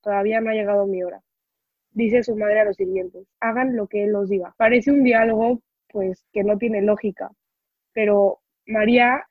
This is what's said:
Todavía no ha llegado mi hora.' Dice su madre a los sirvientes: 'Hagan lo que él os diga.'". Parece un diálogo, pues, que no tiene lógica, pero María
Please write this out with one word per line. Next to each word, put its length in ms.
Todavía 400
no 80
ha 40
llegado 320
mi 180
hora.' 180
Dice 300
su 140
madre 240
a 60
los 100
sirvientes: 500
'Hagan 360
lo 120
que 160
él 120
os 140
diga.'". 280
Parece 340
un 120
diálogo, 580
pues, 440
que 100
no 140
tiene 240
lógica, 500
pero 480
María 640